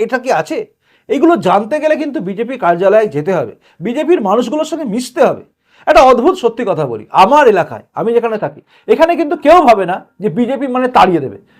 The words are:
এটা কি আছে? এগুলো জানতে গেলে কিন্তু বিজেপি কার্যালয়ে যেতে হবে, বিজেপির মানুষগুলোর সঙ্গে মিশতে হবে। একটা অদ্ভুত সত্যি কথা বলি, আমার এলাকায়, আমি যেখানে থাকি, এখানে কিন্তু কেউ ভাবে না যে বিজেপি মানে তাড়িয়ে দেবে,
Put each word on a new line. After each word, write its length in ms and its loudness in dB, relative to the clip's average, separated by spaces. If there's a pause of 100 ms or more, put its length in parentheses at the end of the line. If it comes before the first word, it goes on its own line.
এটা 160 -4
কি 100 -8 (120)
আছে? 160 -8 (520)
এগুলো 240 2 (140)
জানতে 320 0
গেলে 220 0
কিন্তু 160 -6 (100)
বিজেপি 300 -8
কার্যালয়ে 580 2
যেতে 180 -4
হবে, 200 -4 (260)
বিজেপির 420 -2
মানুষগুলোর 500 -2
সঙ্গে 220 -8
মিশতে 360 -6
হবে। 140 -8 (440)
একটা 140 6 (100)
অদ্ভুত 320 2
সত্যি 260 -2
কথা 220 -2
বলি, 140 -10 (180)
আমার 300 4
এলাকায়, 300 -4 (160)
আমি 140 -4
যেখানে 300 -2
থাকি, 180 -10 (260)
এখানে 320 2
কিন্তু 160 -2 (100)
কেউ 120 8 (100)
ভাবে 240 4
না 40 -2 (240)
যে 100 -4
বিজেপি 360 -4 (100)
মানে 120 0 (100)
তাড়িয়ে 280 2
দেবে, 120 -12 (220)